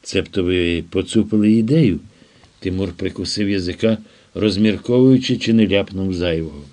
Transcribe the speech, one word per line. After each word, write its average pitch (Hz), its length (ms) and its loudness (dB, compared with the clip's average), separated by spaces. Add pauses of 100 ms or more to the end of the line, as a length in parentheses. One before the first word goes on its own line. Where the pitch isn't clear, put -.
Цебто 92 420 -10
ви 85 460 -4
поцупили 104 600 -2
ідею? 113 480 0 (580)
Тимур 92 340 -6
прикусив 98 560 -6
язика, 101 500 -2 (360)
розмірковуючи, 110 1000 4
чи 117 160 0
не 110 160 6
ляпнув 95 460 0
зайвого. 82 480 -2 (100)